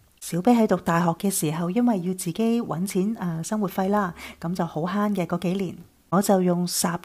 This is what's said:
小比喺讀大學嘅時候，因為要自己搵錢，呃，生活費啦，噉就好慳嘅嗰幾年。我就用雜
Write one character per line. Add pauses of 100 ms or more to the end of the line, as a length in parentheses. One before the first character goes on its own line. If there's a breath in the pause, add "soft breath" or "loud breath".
(220)
小
比
喺
讀
大
學
嘅
時
候，
因
為
要
自
己
搵
錢，
呃，
生
活
費
啦， (260 loud breath)
噉
就
好
慳
嘅
嗰
幾
年。 (340)
我
就
用
雜